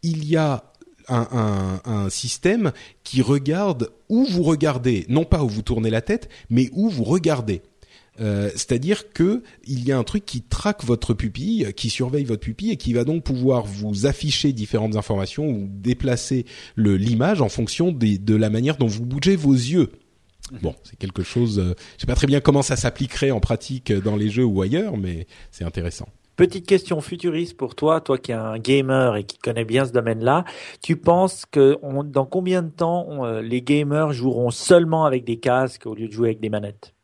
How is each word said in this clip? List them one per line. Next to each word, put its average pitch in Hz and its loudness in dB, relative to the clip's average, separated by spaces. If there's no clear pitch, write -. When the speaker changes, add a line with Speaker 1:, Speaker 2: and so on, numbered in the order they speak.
Speaker 1:
il 160 -2
y 160 2
a 147 0
un, 120 4
un, 120 -4
un 95 0
système 185 0
qui 127 0
regarde 139 0
où 240 4
vous 180 0
regardez, 131 2
non 156 2
pas 156 4
où 127 2
vous 107 -2
tournez 113 0
la 113 2
tête, - -4
mais 123 4
où 208 2
vous 135 -2
regardez. 127 0
Euh, 104 0
c'est-à-dire 135 -2
que 208 2
il 123 -4
y 135 2
a 135 2
un 117 0
truc 202 -4
qui - -8
traque - -4
votre 117 0
pupille, 120 -2
qui 113 -4
surveille 131 -2
votre 113 -4
pupille 190 -4
et 170 -4
qui 123 -2
va 120 2
donc 156 -2
pouvoir 127 2
vous 104 -2
afficher 139 0
différentes 110 -2
informations 104 -2
ou 104 -4
déplacer 123 -2
le, 104 4
l'image 123 2
en 107 2
fonction 170 -2
des, 113 0
de 104 2
la 107 4
manière 123 0
dont 123 2
vous 110 -4
bougez 143 2
vos 147 4
yeux. 131 2
Bon, 80 -4
c'est - -20
quelque 95 -8
chose, 113 0
euh, 90 0
je - -12
sais - -4
pas 127 0
très 143 2
bien 139 4
comment 139 4
ça 135 0
s'appliquerait 131 0
en 113 0
pratique, 123 -2
euh, 101 2
dans 104 0
les 107 0
jeux 120 2
ou 98 2
ailleurs, 143 -2
mais 87 -6
c'est - -12
intéressant. 85 -8
Speaker 2:
Petite 180 2
question 185 2
futuriste 170 -6
pour 120 -6
toi, 160 2
toi 139 -2
qui - -10
es 117 -2
un 110 -6
gamer 131 2
et 107 -4
qui - -14
connais 117 -4
bien 123 0
ce 120 -8
domaine-là. 117 2
Tu 165 0
penses 180 2
que 139 6
on, 139 -6
dans 139 -2
combien 185 0
de 165 -6
temps 170 -2
on, 139 -6
euh, 110 -4
les 120 -2
gamers 147 2
joueront 120 0
seulement 160 4
avec 131 0
des 117 -4
casques 127 0
au 110 -8
lieu 110 -8
de 101 -12
jouer 113 0
avec 110 -4
des 110 -4
manettes ? 104 -8